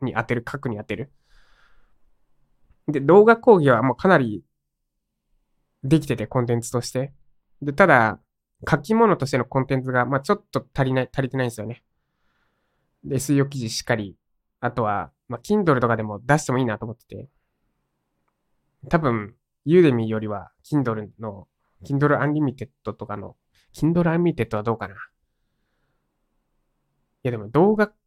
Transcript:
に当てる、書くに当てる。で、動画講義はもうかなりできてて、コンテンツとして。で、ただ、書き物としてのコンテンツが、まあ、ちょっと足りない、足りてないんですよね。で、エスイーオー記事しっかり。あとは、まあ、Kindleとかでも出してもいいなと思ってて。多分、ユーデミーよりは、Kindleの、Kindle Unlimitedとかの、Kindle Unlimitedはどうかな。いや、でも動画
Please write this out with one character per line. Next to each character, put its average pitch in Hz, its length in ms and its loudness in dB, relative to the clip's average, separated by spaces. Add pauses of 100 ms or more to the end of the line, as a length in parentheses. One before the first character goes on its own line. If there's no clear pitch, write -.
に 127 120 -4
当 117 100 -2
て 143 120 -4
る、 120 140 -6
書 139 100 -10
く 139 100 -6
に 107 80 -6
当 104 60 -12
て 104 120 -8
る。 131 160 -10 (1800)
で、 143 120 -2
動 165 240 8
画 226 140 6
講 220 240 6
義 139 80 4
は 113 120 4
も 127 120 2
う - 20 -18
か - 120 -2
な 185 100 6
り 113 260 -2 (1400)
で 143 160 4
き 143 80 -8
て 123 80 -2
て、 107 120 -6
コ 127 140 -2
ン 117 40 -2
テ 120 100 0
ン 120 60 -2
ツ - 100 -10
と 123 100 -4
し - 100 -10
て。 135 220 -6 (480)
で、 143 120 -6
た 190 140 4
だ、 113 320 4 (500)
書 208 100 4
き 214 140 -4
物 220 220 4
と - 100 -4
し 139 60 -8
て 135 60 0
の 120 80 -2
コ 135 160 -4
ン 135 60 -4
テ 139 80 -2
ン 131 80 -4
ツ 127 80 -8
が、 123 140 0
ま 135 120 -2
あ、 131 40 -6
ち 170 100 -2
ょ 202 40 0
っ 208 160 -8
と 131 220 -4
足 139 120 0
り 131 80 0
な 131 100 0
い、 - 80 -12
足 135 100 -4
り 131 80 -2
て 135 80 -8
な 131 60 -2
い 123 40 -2
ん - 20 -6
で 110 60 -10
す 107 60 -10
よ 104 60 -10
ね。 117 160 -14 (1200)
で、 143 120 -6
エ 131 40 -2
ス 147 140 -2
イ 139 40 4
ー 139 60 4
オ - 20 -4
ー 139 40 -6
記 139 100 -10
事 113 100 -6
し - 120 -8
っ - 40 -10
か 120 100 0
り。 101 220 -8 (420)
あ 120 120 -4
と 123 120 -4
は、 101 280 -4 (180)
ま 120 80 -8
あ、 - 40 -16
Kindle 180 380 2
と 120 80 2
か 117 80 0
で 110 80 -4
も 104 220 -10
出 143 120 2
し - 80 -6
て 139 60 -4
も 123 60 0
い 131 60 0
い - 20 -2
な 107 120 -4
と - 80 -12
思 113 80 -10
っ - 40 -20
て - 80 -20
て。 104 240 -18 (1600)
多 170 80 2
分、 113 380 -4 (280)
ユ 165 160 4
ー 175 40 8
デ 147 80 4
ミ 117 140 0
ー - 20 -4
よ 110 120 -4
り 107 80 -6
は、 101 240 -10 (140)
Kindle 117 440 -4 (100)
の、 101 280 -14 (380)
Kindle 139 340 0
Unlimited 147 500 -4 (140)
と 107 240 -12
か 104 80 -10
の、 98 220 -14 (360)
Kindle 170 280 0
Unlimited 165 560 0
は 107 60 -6
ど 113 100 -2
う 110 40 -8
か 98 120 -10
な。 98 60 -20
い - 20 -20 (2250)
や、 127 80 -4
で 117 60 -6
も 104 120 -12
動 180 260 4
画 208 160 0 (160)